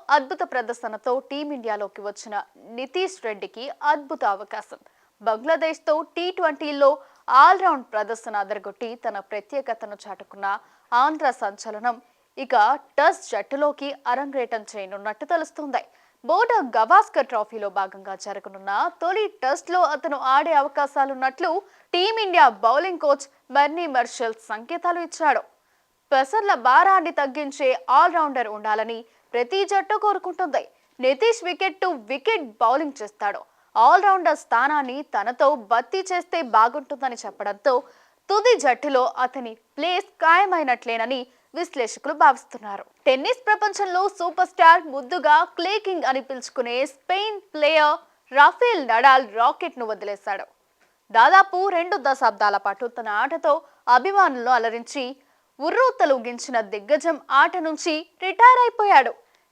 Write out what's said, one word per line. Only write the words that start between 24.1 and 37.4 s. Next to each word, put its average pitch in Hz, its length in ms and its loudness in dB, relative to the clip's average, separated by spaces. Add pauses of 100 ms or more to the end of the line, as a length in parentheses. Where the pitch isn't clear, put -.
సంకేతాలు 339 680 -8
ఇచ్చాడు. 320 400 -2 (720)
పెసర్ల 392 420 2
భారాన్ని 320 580 4
తగ్గించే 277 800 -4
ఆల్రౌండర్ 294 580 2
ఉండాలని 214 580 -6 (280)
ప్రతి 247 320 -2
జట్టు 403 320 -2
కోరుకుంటుంది. 370 680 -4 (320)
నితీష్ 339 460 0
wicket 359 300 -4 (100)
to 330 140 -4
wicket 277 440 -4
బౌలింగ్ 254 600 -2
చేస్తాడు. 202 360 -8 (380)
ఆల్రౌండర్ 339 600 4
స్థానాన్ని 269 640 -2
తనతో 247 540 0
భర్తీ 233 420 -2
చేస్తే 359 440 -4
బాగుంటుందని 247 760 0 (100)
చెప్పడంతో 202 580 -2 (460)